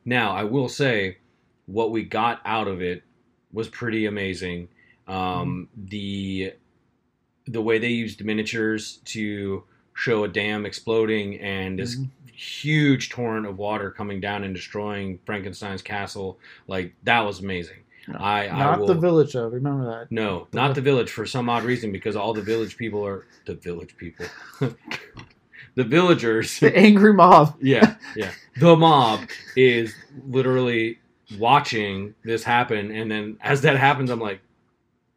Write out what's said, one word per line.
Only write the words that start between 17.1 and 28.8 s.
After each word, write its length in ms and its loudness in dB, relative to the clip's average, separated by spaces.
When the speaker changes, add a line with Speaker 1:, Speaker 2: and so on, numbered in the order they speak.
Speaker 1:
was 180 -4
amazing. 380 -8
Speaker 2:
No, 100 -12
Speaker 1:
I, 280 -2
I 100 -6
Speaker 2:
not 220 2
the 140 2
Speaker 1:
will 80 0
Speaker 2:
village, 320 4
though. 160 -4
Remember 360 -4
that. 260 -10
Speaker 1:
No, 400 -4
Speaker 2:
The 60 -10
Speaker 1:
not 120 2
Speaker 2:
vi- 60 0
Speaker 1:
the 60 -4
village, 300 2
for 140 -8
some 240 -4
odd 160 0
reason, 260 -4
because 240 -6
all 180 -2
the 80 -4
village 360 -4
people 280 -6
are, 200 -8
the 100 -10
village 420 -12
people. 280 -14
<laughs> 140 -4
The 80 0
villagers. 760 2
Speaker 2:
The 160 6
angry 380 10
mob. 480 10
Speaker 1:
Yeah, 360 6
yeah. 160 -6
The 160 10
mob 440 6